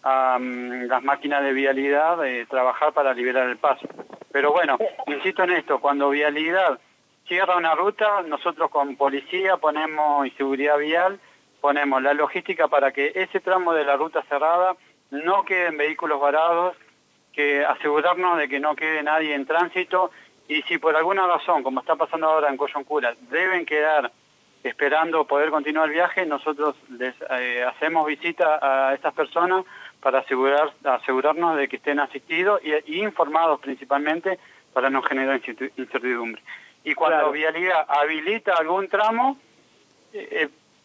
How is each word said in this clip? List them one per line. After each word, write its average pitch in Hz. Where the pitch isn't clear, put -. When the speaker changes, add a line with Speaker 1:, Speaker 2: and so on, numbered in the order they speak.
Speaker 1:
a, 131
mm, 123
las 127
máquinas 139
de 135
vialidad, 143
eh, 123
trabajar 131
para 139
liberar 127
el 120
paso. -
Pero 147
bueno, 151
insisto 185
en 175
esto, 151
cuando 143
vialidad 151
cierra 180
una 165
ruta, 202
nosotros 160
con 139
policía 139
ponemos, 151
y 127
seguridad 139
vial, 175
ponemos 143
la 143
logística 160
para 139
que 143
ese 185
tramo 180
de 151
la 139
ruta 156
cerrada 170
no 180
queden 180
vehículos 151
varados, 170
que 143
asegurarnos 165
de 143
que 139
no 151
quede 156
nadie 151
en 139
tránsito, 180
y 151
si 165
por 156
alguna 185
razón, 170
como 131
está 160
pasando 160
ahora 156
en 131
Coyuncura, 139
deben 180
quedar 151
esperando 151
poder 147
continuar 151
el 147
viaje, 175
nosotros 147
les, 123
eh, 123
hacemos 156
visita 156
a 135
estas 147
personas 180
para 131
asegurar, 135
asegurarnos 147
de 139
que -
estén 147
asistidos 165
y, 156
y 180
informados 160
principalmente 151
para 131
no 135
generar 135
incerti-, 127
incertidumbre. 120
Y 151
cuando 160
Speaker 2:
Claro. 151
Speaker 1:
Vialidad 160
habilita 160
algún 175
tramo, 226
eh, -
eh, 156